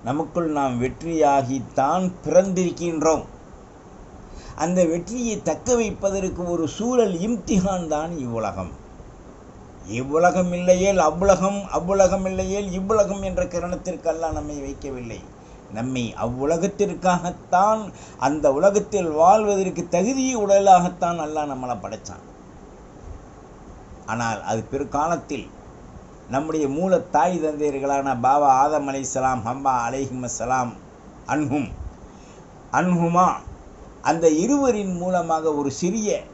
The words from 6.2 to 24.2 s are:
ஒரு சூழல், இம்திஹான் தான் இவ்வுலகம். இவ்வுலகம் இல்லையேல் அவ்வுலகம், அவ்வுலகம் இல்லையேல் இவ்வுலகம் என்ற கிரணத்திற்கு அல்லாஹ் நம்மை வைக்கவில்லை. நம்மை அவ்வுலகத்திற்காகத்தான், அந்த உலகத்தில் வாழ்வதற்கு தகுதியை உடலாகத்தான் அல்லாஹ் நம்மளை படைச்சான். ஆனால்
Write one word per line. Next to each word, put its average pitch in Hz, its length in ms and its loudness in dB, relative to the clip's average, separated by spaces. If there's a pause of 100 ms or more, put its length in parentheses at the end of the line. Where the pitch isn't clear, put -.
ஒரு 165 160 -2
சூழல், 226 460 0
இம்திஹான் 185 760 0
தான் 156 300 -4
இவ்வுலகம். 101 600 -6 (1080)
இவ்வுலகம் 170 680 0
இல்லையேல் 180 440 4
அவ்வுலகம், 185 760 2
அவ்வுலகம் 190 540 2
இல்லையேல் 190 460 -4
இவ்வுலகம் 196 500 0
என்ற 180 220 -2
கிரணத்திற்கு 175 680 -6
அல்லாஹ் 160 220 -2
நம்மை 147 300 -8
வைக்கவில்லை. 131 580 -10 (540)
நம்மை 120 480 -4
அவ்வுலகத்திற்காகத்தான், 175 1700 0 (280)
அந்த 143 340 2
உலகத்தில் 196 560 2
வாழ்வதற்கு 185 800 4
தகுதியை 254 500 0
உடலாகத்தான் 185 840 4
அல்லாஹ் 151 300 -4
நம்மளை 127 300 -6
படைச்சான். 98 440 -14 (1800)
ஆனால் 113 380 -4